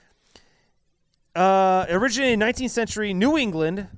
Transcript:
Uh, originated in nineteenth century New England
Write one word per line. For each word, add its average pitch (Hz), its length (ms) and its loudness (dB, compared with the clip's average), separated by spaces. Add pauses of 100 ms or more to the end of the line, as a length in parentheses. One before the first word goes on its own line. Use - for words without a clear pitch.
(1300)
Uh, 190 540 2
originated 240 460 0
in 214 60 0
nineteenth 240 320 -2
century 214 420 -4
New 262 240 2
England 185 600 -2